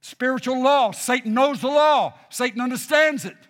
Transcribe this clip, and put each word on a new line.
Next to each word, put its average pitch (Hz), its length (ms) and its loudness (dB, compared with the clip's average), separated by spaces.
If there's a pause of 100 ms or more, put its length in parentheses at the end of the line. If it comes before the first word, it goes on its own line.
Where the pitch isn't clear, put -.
Spiritual 254 600 -4
law. 262 300 2
Satan 247 420 -4
knows 262 280 0
the 240 60 -4
law. 294 460 2 (160)
Satan 240 320 -4
understands 285 640 0
it. 185 120 -12 (120)